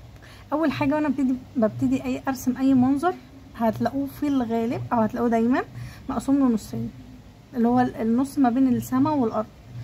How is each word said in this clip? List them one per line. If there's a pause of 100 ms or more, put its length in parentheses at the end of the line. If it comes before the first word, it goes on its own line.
(540)
اول
حاجة
وانا
ببتدي، (200)
ببتدي
اي،
ارسم
اي
منظر (440)
هتلاقوه (120)
في
الغالب (120)
او
هتلاقوه
دايما (480)
مقسوم
لنصين، (640)
اللي
هو
ال-،
النص
ما
بين
السما
والارض. (380)